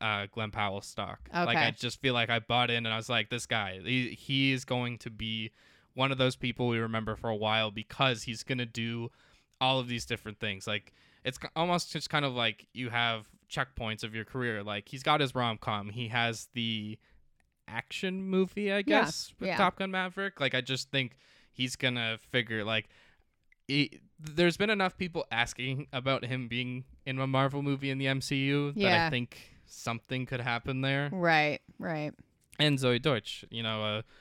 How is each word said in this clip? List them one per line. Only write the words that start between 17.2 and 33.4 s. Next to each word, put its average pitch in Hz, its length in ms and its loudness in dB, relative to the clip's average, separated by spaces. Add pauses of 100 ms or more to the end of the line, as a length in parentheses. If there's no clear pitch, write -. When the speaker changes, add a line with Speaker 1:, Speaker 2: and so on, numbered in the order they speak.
Speaker 1:
action 185 560 -6
movie, 190 480 2
I 202 60 2
Speaker 2:
Yeah, 202 60 0
Speaker 1:
guess, 196 560 2
with - 80 -4
Speaker 2:
yeah. 175 100 0
Speaker 1:
Top 185 200 4
Gun 196 140 -4
Maverick. 185 480 -4
Like, 131 140 2
I 127 80 2
just 131 300 -4
think 131 260 0 (340)
he's 127 240 -4
gonna 117 440 0 (120)
figure, 110 320 0
like, 110 260 0 (800)
he, 139 320 0 (180)
there's 160 380 4
been 208 140 2
enough 190 280 2
people 175 320 -2
asking 127 600 -2
about 131 320 0
him 127 240 -4
being 123 380 -4 (200)
in 131 140 -2
a 135 80 0
Marvel 135 340 2
movie 139 280 0
in 135 80 -2
the 135 100 0
M 135 140 2
C 135 240 0
U 143 260 2
that 196 140 2
I 190 40 6
Speaker 2:
Yeah. 170 200 4
Speaker 1:
think 123 280 -2 (280)
something 127 600 -4
could 123 140 -4
happen 123 400 -2
there. 139 320 0
Speaker 2:
Right, 160 480 4 (180)
right. 151 360 -4 (460)
Speaker 1:
And 147 200 4
Zoe 123 200 4
Deutsch, 131 520 0